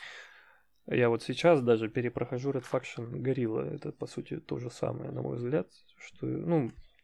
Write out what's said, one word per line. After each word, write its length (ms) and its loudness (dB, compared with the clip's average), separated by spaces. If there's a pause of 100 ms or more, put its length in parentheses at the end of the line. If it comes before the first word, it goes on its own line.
(880)
Я 200 4
вот 120 2
сейчас 400 6
даже 280 4
перепрохожу 640 -2
Red 200 -2
Faction 400 -2 (100)
Guerrilla. 400 0 (140)
Это, 160 -8
по 160 -10
сути, 320 -8
то 180 -6
же 140 -8
самое, 400 -4
на 100 -6
мой 160 -4
взгляд, 300 -2 (300)
что, 280 -12
ну, 460 0 (320)